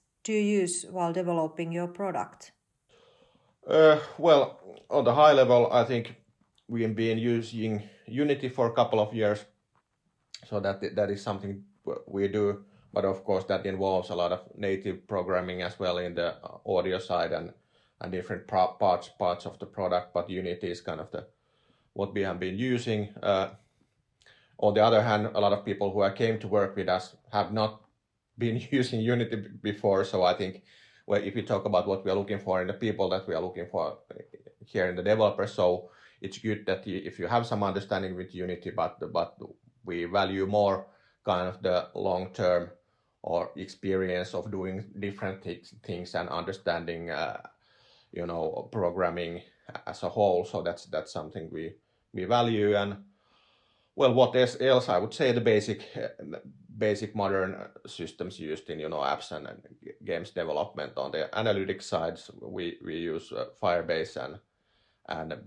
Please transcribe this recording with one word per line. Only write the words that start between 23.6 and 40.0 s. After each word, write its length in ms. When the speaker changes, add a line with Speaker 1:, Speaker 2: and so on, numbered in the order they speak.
Speaker 2:
on 160
the 100
other 160
hand, 320
a 80
lot 100
of 140
people 260
who 220
came 260
to 80
work 300
with 100
us 300
have 180
not 300
been 300
<laughs> 40
using 300
Unity 340
b-, 140
before. 440
So 180
I 120
think, 280
well, 160
if 140
you 60
talk 240
about 220
what 180
we 60
are 40
looking 240
for 220
in 60
the 60
people 360
that 180
we 80
are 60
looking 280
for 280
here 220
in 80
the 80
developers, 500
so 360
it's 160
good 280
that 220
you, 160
if 160
you 80
have 180
some 160
understanding 540
with 180
Unity, 400
but, 260
but 260
we 220